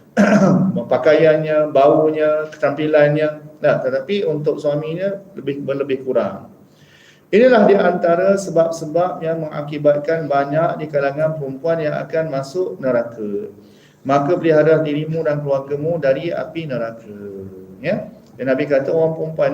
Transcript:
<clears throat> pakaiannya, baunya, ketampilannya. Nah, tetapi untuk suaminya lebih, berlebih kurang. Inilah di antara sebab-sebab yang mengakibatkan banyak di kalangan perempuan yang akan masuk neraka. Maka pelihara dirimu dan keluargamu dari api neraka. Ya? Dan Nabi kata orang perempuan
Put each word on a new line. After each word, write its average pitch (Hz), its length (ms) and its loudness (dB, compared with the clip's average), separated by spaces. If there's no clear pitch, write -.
<clears throat> - 800 2
pakaiannya, 156 800 4
baunya, 156 800 4
ketampilannya. 151 720 2
Nah, 147 240 2
tetapi 196 460 -2
untuk 151 340 -2
suaminya 160 560 -2
lebih, 139 300 -6
berlebih 135 420 -4
kurang. 101 480 -2
Inilah 233 320 6
di 196 80 6
antara 180 640 2
sebab-sebab 165 800 -2
yang 165 240 -4
mengakibatkan 147 880 -2
banyak 147 480 0
di 156 80 -8
kalangan 143 480 -2
perempuan 156 480 -4
yang 147 160 -4
akan 160 320 -4
masuk 139 480 -6
neraka. 113 720 -4
Maka 143 320 0
pelihara 156 480 4
dirimu 156 400 -4
dan 147 160 -2
keluargamu 143 560 -2
dari 143 320 0
api 151 400 -6
neraka. 113 480 -8
Ya? 180 240 -4
Dan 131 160 -2
Nabi 143 160 -2
kata 139 240 2
orang 160 240 0
perempuan 156 340 -2